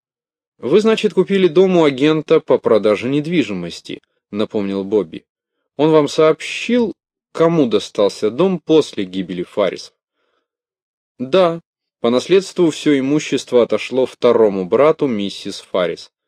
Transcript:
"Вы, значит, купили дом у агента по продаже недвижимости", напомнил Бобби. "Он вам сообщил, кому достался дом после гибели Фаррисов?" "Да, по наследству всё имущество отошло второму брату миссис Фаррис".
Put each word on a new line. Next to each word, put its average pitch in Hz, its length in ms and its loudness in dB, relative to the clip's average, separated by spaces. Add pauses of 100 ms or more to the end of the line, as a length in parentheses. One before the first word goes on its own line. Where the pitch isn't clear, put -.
(580)
"Вы, 151 220 2
значит, 214 340 0
купили 185 340 2
дом 185 280 2
у 165 80 4
агента 151 560 2
по 127 180 0
продаже 107 500 2
недвижимости", 131 920 -4 (340)
напомнил 98 500 -4
Бобби. 95 400 -4 (520)
"Он 151 140 2
вам 151 180 4
сообщил, 185 840 0 (400)
кому 165 340 2
достался 104 640 -2
дом 170 300 0
после 147 440 0
гибели 90 380 -8
Фаррисов?" - 520 -4 (1200)
"Да, 165 420 0 (400)
по - 100 0
наследству 170 600 0
всё 147 280 0
имущество 135 640 0
отошло 123 440 -2
второму 110 600 2
брату 143 400 0
миссис 101 540 -6
Фаррис". 87 500 -4 (180)